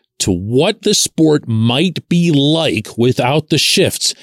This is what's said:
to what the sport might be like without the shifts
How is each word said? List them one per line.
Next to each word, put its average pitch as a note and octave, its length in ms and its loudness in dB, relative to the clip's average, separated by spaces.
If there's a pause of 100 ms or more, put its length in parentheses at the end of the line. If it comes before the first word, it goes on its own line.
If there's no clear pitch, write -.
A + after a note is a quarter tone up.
(200)
to G2+ 120 -2
what A#2+ 500 0
the G#3 120 0
sport D#3 520 0
might A#2 600 0
be E3+ 220 2
like C#3+ 680 0
without C3 540 0
the A#2+ 80 0
shifts - 640 -2